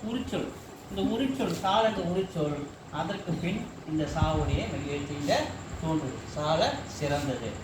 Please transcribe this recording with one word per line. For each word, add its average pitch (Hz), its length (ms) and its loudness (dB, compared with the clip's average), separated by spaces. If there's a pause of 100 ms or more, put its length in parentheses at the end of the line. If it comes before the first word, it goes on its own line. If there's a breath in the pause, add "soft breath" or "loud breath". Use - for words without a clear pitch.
உரிச்சொல். 226 420 -2 (420)
இந்த 196 120 0 (120)
உரிச்சொல், 247 400 2
சால 208 340 4
என்ற 196 140 0
உரிச்சொல், 165 640 0 (260)
அதற்கு 175 400 -4
பின் 190 340 -2 (220)
இந்த 156 160 2
சாவுடைய 151 560 4 (120)
மெய்யெழுத்து 143 480 -4
இங்க 202 200 4 (420)
தோன்றும். 151 360 0 (160)
சால 156 380 4 (140)
சிறந்தது. 143 640 0 (140)